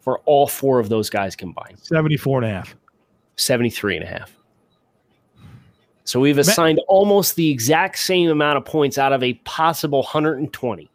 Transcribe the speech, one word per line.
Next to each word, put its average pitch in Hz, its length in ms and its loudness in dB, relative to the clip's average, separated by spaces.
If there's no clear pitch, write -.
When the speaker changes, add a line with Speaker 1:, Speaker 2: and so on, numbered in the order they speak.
Speaker 1:
for 127 180 -4
all 143 260 4
four 127 340 0
of 104 80 -2
those 110 220 -2
guys 98 260 -4
combined. - 420 -16
Speaker 2:
Seventy-four 151 600 0
and 117 80 -2
a 107 40 -2
half. 92 240 -10
Speaker 1:
Seventy-three 117 600 0
and 82 80 -8
a 92 40 -12
half. - 260 -14
So - 160 -2
we've 139 160 4
Speaker 2:
Ma- 143 40 2
Speaker 1:
assigned 160 480 4
almost 202 480 4
the 160 140 2
exact 151 480 0
same 180 320 2
amount 147 260 2
of 127 80 -4
points 147 320 0
out 135 160 2
of 131 100 0
a 127 120 -2
possible 156 580 -2
hundred 151 360 -2
and 143 140 -6
twenty. 95 420 -8